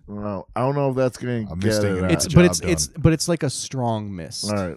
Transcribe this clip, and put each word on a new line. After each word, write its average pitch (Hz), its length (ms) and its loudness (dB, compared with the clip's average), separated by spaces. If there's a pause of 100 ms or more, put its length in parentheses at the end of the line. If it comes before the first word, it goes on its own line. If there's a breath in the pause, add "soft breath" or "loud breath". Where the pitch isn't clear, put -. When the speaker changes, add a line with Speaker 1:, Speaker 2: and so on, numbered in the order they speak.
Speaker 1:
Well, 104 480 -8
I 110 40 -2
don't 135 140 0
know 139 160 2
if 127 60 -4
that's 127 220 0
gonna 123 240 -4
Speaker 2:
A - 20 -6
Speaker 1:
get 85 200 -8
Speaker 2:
misting 107 280 4
Speaker 1:
it 92 60 0
Speaker 2:
and 92 80 0
Speaker 1:
out. 87 60 4
Speaker 3:
It's, - 140 0
Speaker 2:
job 151 80 -6
Speaker 3:
but 175 120 10
it's, 175 140 2
Speaker 2:
done. 175 100 -2
Speaker 3:
it's, 156 180 0
but 160 240 0
it's 160 160 -2
like 170 160 -2
a 139 40 0
strong 113 680 -4
mist. - 360 -10
Speaker 1:
All 104 60 0
right. 90 200 -4